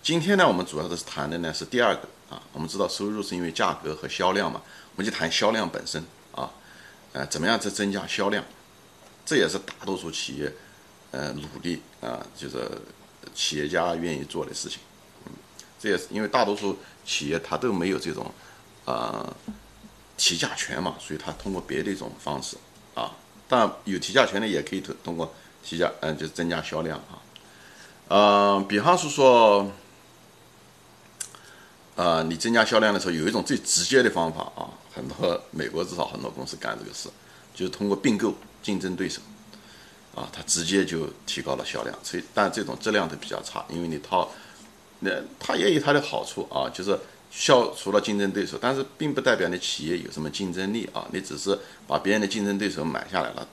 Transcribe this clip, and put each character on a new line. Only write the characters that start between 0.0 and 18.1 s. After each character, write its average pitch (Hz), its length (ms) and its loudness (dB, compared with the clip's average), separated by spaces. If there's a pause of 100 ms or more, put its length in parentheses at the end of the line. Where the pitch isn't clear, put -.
今 165 180 0
天 190 180 4
呢， 180 80 8
我 127 60 8
们 90 140 2
主 76 140 -6
要 85 80 -2
的 85 100 -4
是 - 80 -10
谈 73 240 -6
的 85 80 -4
呢 82 160 -4
是 - 100 -6
第 123 160 0
二 104 160 6
个 - 60 -10 (280)
啊， - 120 -14 (100)
我 73 80 -10
们 80 80 -4
知 95 100 -6
道 98 80 2
收 98 200 -4
入 107 180 -4
是 92 120 -6
因 90 60 -2
为 85 80 -2
价 82 260 -2
格 78 200 -8
和 - 140 -12
销 92 240 0
量 95 180 0
嘛， - 100 -10 (340)
我 95 60 -6
们 107 80 -2
就 107 60 -6
谈 82 160 -2
销 104 200 2
量 107 180 -2
本 - 180 -6
身 80 160 -6 (300)
啊， 65 180 -8 (640)
呃， 67 140 -6
怎 - 120 -6
么 82 80 2
样 113 100 4
去 104 120 -4
增 101 200 0
加 98 160 -4
销 98 220 -2
量， 101 160 0 (840)
这 156 120 0
也 90 100 6
是 95 120 -2
大 - 260 -14
多 95 100 -2
数 82 160 -8
企 - 240 -6
业， 71 160 -4 (600)
呃， 69 220 -6
努 73 140 -8 (140)
力 87 200 -4 (200)
啊， 58 180 -6 (160)
就 71 140 -12
是 60 200 -6 (640)
企 - 220 -2
业 73 100 0
家 85 300 0
愿 85 180 -2
意 71 120 -6
做 80 200 -6
的 - 80 -12
事 - 140 -8
情。 - 120 -10 (460)
嗯， - 60 -14 (480)
这 107 100 -6
也 90 80 2
是 - 120 -6
因 107 120 -4
为 104 60 -2
大 123 160 4
多 101 100 2
数 98 240 -2 (280)
企 73 240 -4
业 82 100 0
它 - 160 -4
都 117 160 0
没 90 160 0
有 90 100 0
这 82 140 -6